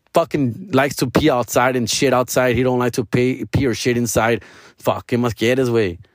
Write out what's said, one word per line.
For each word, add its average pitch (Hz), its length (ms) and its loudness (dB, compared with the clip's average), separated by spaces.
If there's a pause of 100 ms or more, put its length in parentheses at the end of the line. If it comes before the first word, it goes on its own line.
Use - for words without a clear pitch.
(140)
fucking 135 580 -2
likes 135 260 0
to 135 120 -2
pee 147 220 2
outside 123 440 0
and 117 140 -2
shit 135 240 0
outside. 127 420 0
He 127 80 2
don't 127 160 0
like 123 140 0
to 131 100 -2
pee, 123 480 -2
pee 139 140 0
or 120 80 0
shit 120 240 -2
inside. 117 460 0 (340)
Fuck, 101 300 -4
¿qué 123 120 0
más 120 140 0
quieres, 127 360 0
güey? 104 280 0 (180)